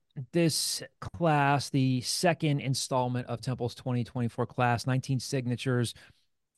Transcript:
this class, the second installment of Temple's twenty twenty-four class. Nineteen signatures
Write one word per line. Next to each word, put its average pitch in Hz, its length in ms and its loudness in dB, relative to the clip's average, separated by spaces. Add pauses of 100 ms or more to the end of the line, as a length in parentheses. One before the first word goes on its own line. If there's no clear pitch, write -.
(320)
this - 520 0 (160)
class, 143 680 2
the 131 320 2
second 151 600 0
installment 123 680 -2
of 117 140 -6
Temple's 120 340 -4
twenty 123 280 -2
twenty-four 120 420 -2
class. 120 420 0
Nineteen 131 320 0
signatures 123 760 -2 (640)